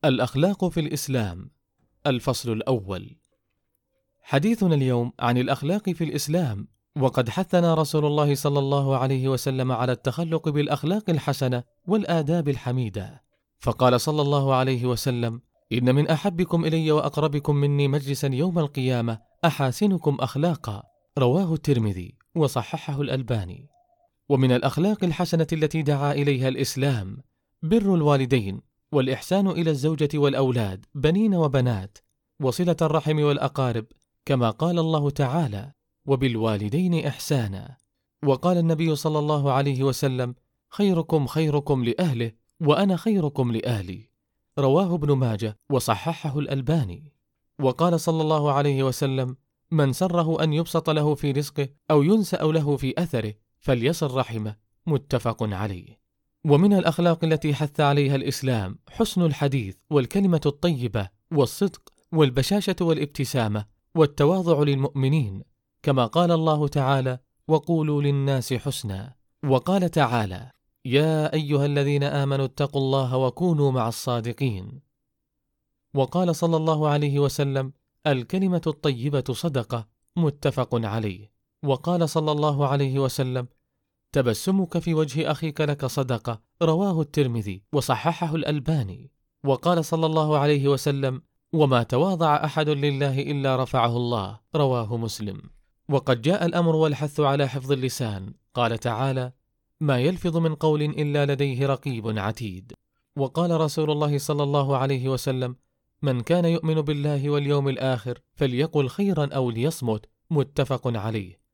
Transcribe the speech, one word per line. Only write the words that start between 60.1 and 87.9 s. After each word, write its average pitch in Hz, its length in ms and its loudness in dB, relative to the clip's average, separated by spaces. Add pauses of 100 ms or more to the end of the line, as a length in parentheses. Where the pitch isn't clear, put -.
الطيبة 123 640 -2 (220)
والصدق 156 500 0 (300)
والبشاشة 156 680 2
والابتسامة 127 840 -2 (300)
والتواضع 160 680 4
للمؤمنين، 135 800 0 (400)
كما 131 220 2
قال 175 260 2
الله 156 360 2
تعالى: 131 520 0 (280)
"وقولوا 156 540 2
للناس 139 520 0
حسنا". 110 640 -6 (300)
وقال 175 440 2
تعالى: 117 640 0 (340)
"يا 151 480 2
أيها 143 320 0
الذين 143 380 0
آمنوا 139 420 0
اتقوا 139 360 -2
الله 135 360 0
وكونوا 143 540 2
مع 123 160 0
الصادقين". 117 920 -4 (1120)
وقال 165 400 0
صلى 165 220 0
الله 156 300 0
عليه 147 320 0
وسلم: 135 540 -2 (340)
"الكلمة 170 600 0
الطيبة 143 640 -2
صدقة"، 120 560 -4 (280)
متفق 139 720 0
عليه. 104 460 -6 (340)
وقال 160 440 0
صلى 156 220 0
الله 147 360 2
عليه 139 320 0
وسلم: 127 480 -2 (640)
"تبسمك 175 680 0
في 165 160 -2
وجه 151 380 0
أخيك 151 300 -4
لك 143 240 -2
صدقة"، 123 560 -4 (200)
رواه 165 400 2
الترمذي 117 640 -2 (100)
وصححه 147 640 -2